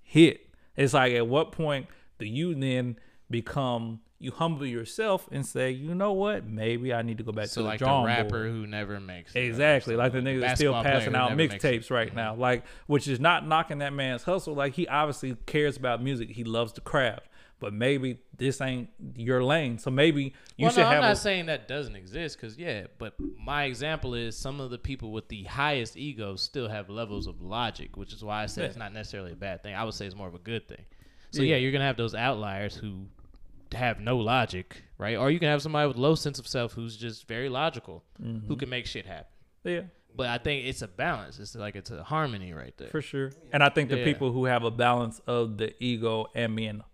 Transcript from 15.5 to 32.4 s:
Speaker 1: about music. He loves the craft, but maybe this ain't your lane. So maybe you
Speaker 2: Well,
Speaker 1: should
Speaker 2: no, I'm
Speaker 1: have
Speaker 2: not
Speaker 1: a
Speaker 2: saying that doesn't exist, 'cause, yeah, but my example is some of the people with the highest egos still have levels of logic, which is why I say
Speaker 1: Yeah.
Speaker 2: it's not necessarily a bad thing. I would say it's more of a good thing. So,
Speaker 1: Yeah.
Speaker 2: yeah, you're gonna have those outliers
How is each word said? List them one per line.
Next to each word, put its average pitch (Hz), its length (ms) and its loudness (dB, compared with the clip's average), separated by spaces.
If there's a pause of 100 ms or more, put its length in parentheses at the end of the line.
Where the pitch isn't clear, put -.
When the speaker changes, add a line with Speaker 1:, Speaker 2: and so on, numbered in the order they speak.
Speaker 1:
about 120 240 -2
music. 127 300 -2
He 117 140 -8
loves 113 280 0
the - 80 -14
craft, - 460 0 (360)
but 104 80 -6
maybe 127 460 0 (180)
this 131 240 0
ain't 127 300 -4 (260)
your 123 260 2
lane. 131 360 2
So - 120 -4
maybe 139 440 4 (240)
you - 80 2
Speaker 2:
Well, 240 60 8
Speaker 1:
should 247 100 8
Speaker 2:
no, 220 60 8
I'm - 80 8
Speaker 1:
have 294 80 6
Speaker 2:
not 220 100 8
Speaker 1:
a - 20 6
Speaker 2:
saying 185 300 0
that 156 200 -2
doesn't 127 300 -4
exist, 113 420 -8
'cause, 110 200 -12
yeah, 127 300 -6 (100)
but 110 160 -8 (260)
my 143 240 -2
example 131 520 -4
is 117 200 -4
some 139 240 -6
of 131 100 -8
the 123 80 -8
people 120 360 -8
with 110 160 -8
the 104 140 -10
highest 123 520 0
egos 110 460 -8
still 123 260 -4
have 104 220 -8
levels 101 360 -6
of 87 160 -10
logic, 107 540 -6
which 98 160 -12
is 104 100 -16
why 107 220 -4
I 104 40 -4
say 135 160 -6
Speaker 1:
Yeah. 135 40 -2
Speaker 2:
it's - 80 -8
not 107 160 -10
necessarily 101 400 -10
a 82 60 -12
bad 92 260 -8
thing. 101 120 -10
I 110 100 -2
would 107 80 -6
say 104 120 -8
it's 92 80 -10
more 98 140 -12
of 87 80 -12
a 87 40 -16
good 107 280 -8
thing. - 160 -18 (480)
So, 147 100 0
Speaker 1:
Yeah. 147 100 6
Speaker 2:
yeah, 131 100 6
you're 131 100 2
gonna 139 140 2
have 135 100 2
those 113 180 -2
outliers 104 600 -2